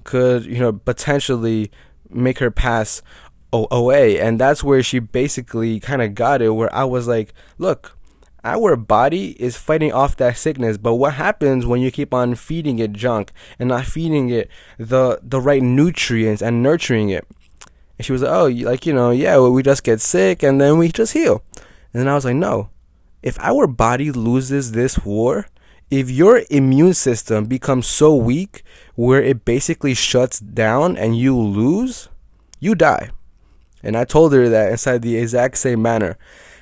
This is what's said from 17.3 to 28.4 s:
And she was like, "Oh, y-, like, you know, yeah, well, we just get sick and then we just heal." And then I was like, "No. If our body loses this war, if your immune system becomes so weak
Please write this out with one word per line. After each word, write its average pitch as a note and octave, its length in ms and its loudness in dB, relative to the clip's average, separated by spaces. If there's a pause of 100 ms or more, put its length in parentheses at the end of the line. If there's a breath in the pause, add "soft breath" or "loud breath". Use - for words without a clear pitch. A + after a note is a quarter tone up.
And - 80 -8
she C#3 60 -4
was B2+ 100 -2
like, C3+ 100 -2
"Oh, F3 140 2
y-, A#2+ 200 -2
like, B2 200 -2
you D#3+ 80 0
know, B2 180 2
yeah, D3+ 260 2
well, B2+ 140 6
we C3 120 2
just C#3 200 2
get A2+ 180 0
sick F#3 420 2
and C#3 160 4
then C#3+ 180 4
we E3 120 2
just A3+ 240 -2
heal." D#4 300 0 (120)
And - 460 -10
then C3+ 60 0
I C#3 80 0
was C3+ 100 -2
like, B2 100 0
"No. C#3+ 340 -2 (520)
If - 180 -6
our B3+ 280 2
body B2 440 0
loses B2+ 640 -2
this A#2+ 320 -2
war, A2+ 420 -2 (420 soft breath)
if C3+ 200 -2
your F3+ 400 6
immune C#3+ 460 4
system A2 500 0
becomes B2+ 420 -2
so D3+ 280 4
weak C3 480 -2 (320 soft breath)